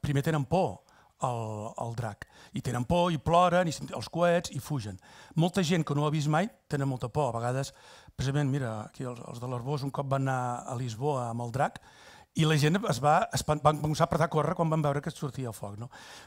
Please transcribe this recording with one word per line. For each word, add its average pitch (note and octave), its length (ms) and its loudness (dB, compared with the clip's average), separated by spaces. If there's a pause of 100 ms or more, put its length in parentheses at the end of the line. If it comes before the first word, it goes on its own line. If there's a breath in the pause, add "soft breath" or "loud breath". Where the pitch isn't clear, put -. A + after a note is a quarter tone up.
primer C#3 220 0
tenen D#3 240 0
por D#3+ 360 0 (400 soft breath)
al, A2 560 -4
al A#2 160 -6
drac. A2 320 -8 (320 loud breath)
I - 80 -4
tenen B2 180 -2
por, F3 300 2
i D3 80 -2
ploren, F3 480 6
i - 20 -4
sent-, C#3 220 -8
els B2 160 -6
coets, F3 420 2
i D3+ 60 -6
fugen. A2+ 380 -6 (420 loud breath)
Molta F3+ 240 4
gent E3 240 4
que D3+ 80 -2
no D3 80 2
ho D3+ 60 2
ha D3 60 0
vist D3 140 0
mai E3 200 2 (200)
tenen C#3 220 0
molta B2 180 -4
por. C#3+ 220 0
A A2+ 80 -4
vegades, B2+ 320 -2 (460 loud breath)
precisament, C#3 340 0
mira, C3 220 -2 (160)
aquí - 180 -10
els, A#2+ 140 -8 (100)
els A#2+ 100 -12
de B2 80 -8
l'Arboç C3 380 -4
un C3+ 80 -4
cop C#3+ 160 -4
van C3+ 160 2
anar B2 400 -2
a C3 100 -6
Lisboa B2 540 -2
amb A#2+ 160 -4
el A#2 80 -8
drac C#3+ 240 0 (560 loud breath)
i D#3 140 4
la D#3 100 6
gent D#3 220 4 (100)
es A2+ 140 0
va D#3 160 6 (180)
espan-, D3+ 240 0
van D3+ 180 0
començar D#3 240 2
a - 60 -2
apretar D#3+ 160 2
a - 80 -6
córrer D#3 240 0
quan E3 140 2
van D#3+ 100 0
veure D3 220 0
que D#3+ 100 -6
sortia B2+ 380 -8
el - 40 -12
foc, G#2 220 -10
no? B2 100 -10 (380 loud breath)